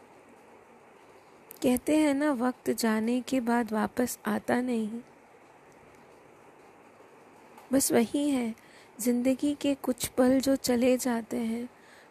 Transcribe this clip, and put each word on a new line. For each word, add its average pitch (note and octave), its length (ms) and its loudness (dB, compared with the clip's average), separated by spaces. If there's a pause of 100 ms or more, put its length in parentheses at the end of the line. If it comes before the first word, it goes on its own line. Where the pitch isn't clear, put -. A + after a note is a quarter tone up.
(1600)
कहते C4+ 340 2
हैं D4+ 180 4
ना, D4 180 0
वक्त B3+ 380 -2
जाने A3+ 500 0
के C4 200 -2
बाद A#3 320 0
वापस A3 540 -2
आता A3 340 -2
नहीं। A#3 400 -4 (2750)
बस - 200 2
वही C#4+ 380 2
है, A#3+ 240 -2 (460)
ज़िंदगी B3 540 0
के C#4 200 -2
कुछ - 320 -4
पल C4 340 2
जो C4+ 160 2
चले B3+ 400 2
जाते A#3+ 400 -4
हैं, A#3+ 320 -6 (420)